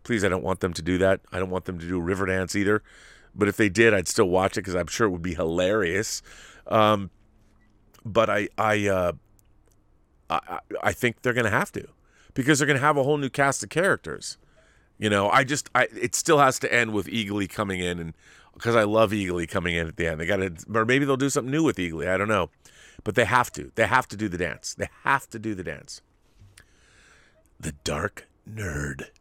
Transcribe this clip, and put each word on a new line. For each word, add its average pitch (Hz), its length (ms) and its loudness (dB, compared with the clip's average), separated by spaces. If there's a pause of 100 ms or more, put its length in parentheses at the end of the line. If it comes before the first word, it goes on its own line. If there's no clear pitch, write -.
Please, 107 220 0
I 101 40 4
don't 90 140 0
want 92 160 -2
them 90 160 -2
to 87 80 -8
do 90 160 0
that. 95 220 4 (100)
I 92 80 -6
don't 92 120 -4
want 92 160 -4
them 92 120 -8
to 82 80 -10
do 90 120 -2
a 87 40 -2
river 95 240 -2
dance 92 300 -2
either. 104 260 2 (500)
But 104 140 0
if 101 100 0
they 107 120 4
did, 110 260 6
I'd 92 140 0
still 101 200 2
watch 92 300 2
it 98 40 -6
'cause 92 120 -6
I'm 87 140 -2
sure - 180 0
it 98 40 4
would 87 120 -6
be 87 120 -4
hilarious. 90 840 0 (460)
Um, 107 440 4 (920)
but 110 240 2
I, 104 200 0 (100)
I, 107 300 2
uh, 90 240 2 (1160)
I, - 200 -2
I, 87 120 -10 (220)
I 101 100 0
think - 300 -4
they're 123 100 0
gonna 117 160 0
have 127 240 0
to - 140 -10 (480)
because 135 240 2
they're 143 80 2
gonna 135 140 2
have 147 160 2
a 135 80 2
whole 147 120 2
new 139 140 -4
cast 139 320 0
of 101 60 -12
characters. 151 680 -4 (600)
You 107 120 0
know, 101 200 2
I 131 140 6
just, 131 320 -6
I, 123 180 4
it - 220 -4
still 156 220 4
has 135 200 4
to - 160 -2
end 117 180 2
with 101 140 0
Eagly 101 420 -4
coming 98 300 -4
in, 87 220 -4
and 82 140 -8 (440)
'cause 117 160 -2
I 113 80 4
love 107 300 4
Eagly 90 360 -2
coming 87 280 -2
in 82 100 -2
at 80 100 -12
the 82 120 -2
end. 78 120 -4
They 85 60 -6
gotta, 95 300 -2 (180)
or 110 100 2
maybe 131 200 2
they'll 139 120 0
do 135 140 0
something 131 220 -4
new 160 100 0
with 143 140 2
Eagly. 82 320 -4
I 92 80 0
don't 101 120 0
know. 95 220 0 (520)
But 104 120 -4
they 120 100 4
have 120 280 2
to. 67 240 -12
They 110 100 4
have 123 220 2
to 104 80 -12
do 104 120 -4
the 87 80 -8
dance. 85 380 -6
They - 160 -6 (140)
have 135 260 0
to 113 80 -12
do 107 160 -6
the 92 100 -10
dance. - 380 -14 (1600)
The 78 140 -10 (100)
Dark 78 460 -6 (180)
Nerd 73 640 -8 (120)